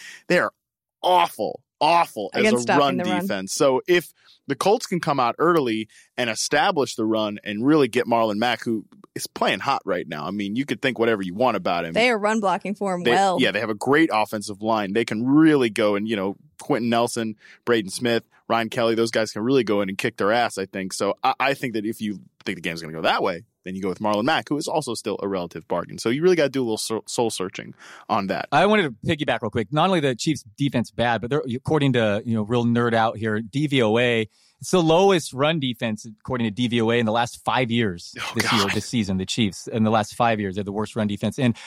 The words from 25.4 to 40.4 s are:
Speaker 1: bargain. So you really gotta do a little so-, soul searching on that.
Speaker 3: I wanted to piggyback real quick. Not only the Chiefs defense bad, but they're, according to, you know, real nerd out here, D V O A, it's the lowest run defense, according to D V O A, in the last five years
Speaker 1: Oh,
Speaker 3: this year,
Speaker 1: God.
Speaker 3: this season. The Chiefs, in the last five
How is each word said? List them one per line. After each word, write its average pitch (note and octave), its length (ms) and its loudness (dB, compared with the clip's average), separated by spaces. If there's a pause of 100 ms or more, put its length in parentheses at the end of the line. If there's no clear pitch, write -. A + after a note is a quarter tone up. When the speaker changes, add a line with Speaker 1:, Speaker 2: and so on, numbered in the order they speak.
Speaker 1:
bargain. E2+ 320 -6
So A2+ 120 -4
you C#3+ 120 -2
really F3+ 140 4
gotta D3 140 2
do C3+ 100 -4
a - 20 -2
little A2 160 -2
so-, - 300 -6
soul A#2 220 -2
searching - 440 -8 (340)
on G2+ 200 0
that. F2 240 -4
Speaker 3:
I D#3+ 140 4
wanted G#3+ 180 4
to C#3 60 -2 (260)
piggyback C#3 260 -2
real A2+ 80 -4
quick. A2+ 220 -4
Not D#3 140 2
only F#3 140 2
the C#3 140 0
Chiefs C#3 300 -2 (120)
defense C3+ 360 -2
bad, A#2 300 0
but A#2 80 -8
they're, D3 120 0 (100)
according C#3 420 0
to, A2 300 2
you A#2 100 -2
know, A2 80 0
real A#2 220 0
nerd A#2 300 2
out A2+ 220 2
here, G#2+ 240 -2
D C3+ 260 -4
V C3+ 160 2
O A2 160 4
A, A#2+ 300 2 (300)
it's - 120 -12
the F#3 120 4
lowest F3 520 4
run D3+ 260 0
defense, A#2 460 -4
according A#2 400 -4
to G#2+ 40 0
D B2 180 -2
V A#2 120 2
O A2+ 100 2
A, A#2+ 80 2
in A#2 60 2
the G#2+ 80 0
last A#2 320 -2
five A#2 260 0
years G#2+ 480 -2
Speaker 1:
Oh, - 160 -8
Speaker 3:
this G#2+ 160 -2
year, A2 120 2
Speaker 1:
God. G2 100 0
Speaker 3:
this G#2 140 -4
season. G2 320 -2
The F#2+ 80 -2
Chiefs, - 400 -2
in A#2 180 -2
the A2 60 4
last G#2+ 240 0
five A#2 260 0